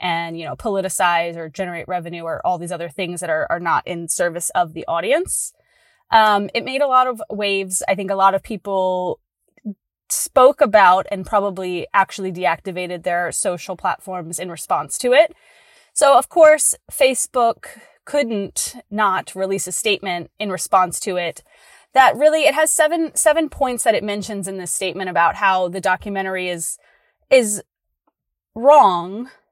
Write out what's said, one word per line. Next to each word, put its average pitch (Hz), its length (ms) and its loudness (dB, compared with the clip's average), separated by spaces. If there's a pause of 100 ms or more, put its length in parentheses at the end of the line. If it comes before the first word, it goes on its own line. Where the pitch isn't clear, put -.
and, 170 380 -4
you 165 60 -10
know, 135 120 -8
politicize 180 800 -2
or 165 120 -10
generate 175 380 -8
revenue 170 360 -8
or 165 240 -6
all 180 120 0
these 170 140 -10
other 170 160 -8
things 175 320 -8
that 165 100 -6
are, 156 200 -2
are 170 100 -2
not 165 260 0
in 170 220 -8
service 170 420 -4
of 170 220 -2
the 165 140 -10
audience. 220 680 -2 (580)
Um, 208 440 4
it 226 100 -4
made 262 160 -4
a 285 60 4
lot 254 200 4
of 233 240 -6
waves. 196 580 -4
I 196 60 0
think 190 160 -4
a 196 60 -2
lot 190 180 4
of 190 80 -4
people 185 800 -4 (920)
spoke - 520 4
about 196 480 6
and 185 160 -6
probably 190 640 -4
actually 190 400 -2
deactivated 175 720 -4
their 175 280 -2
social 180 460 -6
platforms 175 640 -6
in 180 120 -10
response 156 480 -6
to 247 140 0
it. 302 220 4 (580)
So, - 240 4
of 254 120 4
course, 311 460 6 (160)
Facebook 247 760 0 (380)
couldn't 226 720 -4 (140)
not 208 440 -2
release 190 320 -4
a 180 60 -10
statement 185 680 -4
in 208 120 -6
response 185 500 0
to 185 160 -4
it 175 260 -6 (500)
that 262 240 6
really, 302 260 4
it 269 120 4
has 311 160 2
seven, 320 460 0
seven 311 340 2
points 247 340 -4
that 220 100 4
it 202 100 -2
mentions 202 440 -6
in 190 100 -8
this 175 140 -8
statement 185 380 -6
about 170 240 2
how 190 340 0
the 180 120 -8
documentary 190 680 -4
is, 170 300 -8 (520)
is 220 320 4 (920)
wrong, 226 760 4 (240)